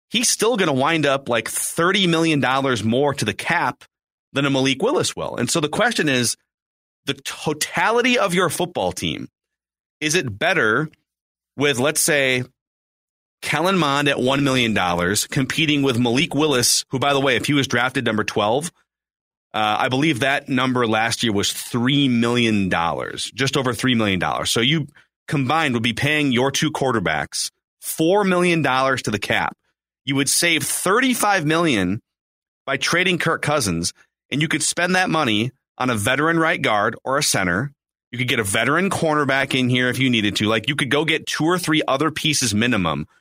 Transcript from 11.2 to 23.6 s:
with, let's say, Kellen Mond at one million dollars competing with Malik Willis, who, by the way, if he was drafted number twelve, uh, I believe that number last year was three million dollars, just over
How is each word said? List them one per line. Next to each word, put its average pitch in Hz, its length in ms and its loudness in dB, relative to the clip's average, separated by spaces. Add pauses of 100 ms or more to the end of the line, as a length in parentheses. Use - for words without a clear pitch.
with, 139 220 0
let's 151 220 0
say, 131 420 2 (1000)
Kellen 180 360 0
Mond 143 300 2
at 139 100 0
one 135 240 2
million 127 320 2
dollars 90 520 0
competing 147 560 0
with 127 160 2
Malik 123 360 2
Willis, 139 560 2
who, 135 80 -4
by 143 140 2
the 139 80 2
way, 135 160 2
if 101 100 -2
he - 60 2
was 139 160 2
drafted 123 360 0
number 107 200 0
twelve, 117 480 -2 (800)
uh, 107 260 0
I 127 100 0
believe 135 300 0
that 139 280 -2
number 127 380 0
last 110 360 0
year 113 100 2
was 98 200 0
three 135 560 0
million 117 600 2
dollars, 78 640 -2
just 135 220 0
over 127 180 0